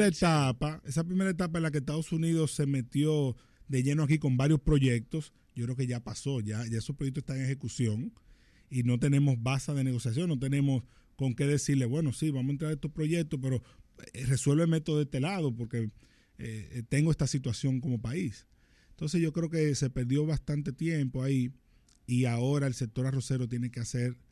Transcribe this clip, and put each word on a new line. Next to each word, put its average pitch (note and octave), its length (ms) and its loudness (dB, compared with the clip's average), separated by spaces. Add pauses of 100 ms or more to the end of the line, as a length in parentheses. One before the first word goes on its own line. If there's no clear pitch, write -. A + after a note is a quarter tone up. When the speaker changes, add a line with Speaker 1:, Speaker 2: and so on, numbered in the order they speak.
Speaker 1:
nivel G3 80 4
cero. F3 180 2
Speaker 2:
etapa, D3+ 540 0
esa D3 180 -2
primera F#3 280 0
etapa E3+ 260 -2
en E3 60 0
la D#3+ 80 0
que D3 80 -2
Estados D3+ 320 -4
Unidos E3 420 2
se D3 140 0
metió C#3 680 0 (320)
de C3+ 160 2
lleno D3 200 2
aquí D3 160 4
con C3+ 180 2
varios D3 240 4
proyectos, C3+ 720 2 (220)
yo A#2 100 -4
creo B2 100 -4
que C3 120 -2
ya A#2+ 160 -4
pasó, - 360 -4
ya, G#2+ 280 -4
ya A2+ 100 -2
esos C3+ 180 -4
proyectos C3+ 280 -4
están C3+ 140 -6
en C3 80 -2
ejecución, B2+ 680 -2 (560)
y B2+ 140 0
no B2 160 2
tenemos C#3 420 4
base C3 320 -2
de C#3 100 0
negociación, B2+ 460 -2
no C#3+ 100 0
tenemos C#3 440 2 (320)
con C3 200 -2
qué C#3+ 120 0
decirle, C#3 380 2
"Bueno, C3+ 280 0
sí, D#3 180 -2
vamos C3 180 -2
a - 20 0
entrar D3+ 200 -4
a - 40 -2
estos D3 160 -6
proyectos, D#3 500 -2
pero, C3 220 -2 (500)
eh, C3 120 -8
resuélveme D3 520 4
esto D#3 200 0
de D3+ 60 2
este C#3 160 -4
lado, D#3 360 -2
porque, A2+ 340 -4 (480)
eh, A2 360 -10
eh, A#2+ 140 -6
tengo D3 240 4
esta D3 160 2
situación C3 540 -2
como B2 200 -2
país". C3 440 -6 (460)
Entonces D#3+ 300 -2
yo D#3+ 120 2
creo E3 160 -2
que D#3 260 2
se C3+ 140 0
perdió C3 360 0
bastante D3 480 -2
tiempo C#3+ 500 -2
ahí C3 280 0 (540)
y B2 200 2
ahora C3 420 0
el B2+ 60 -2
sector B2+ 340 -4
arrocero C3 400 -2
tiene A#2+ 240 -4
que - 80 -10
hacer, B2 380 -4 (140)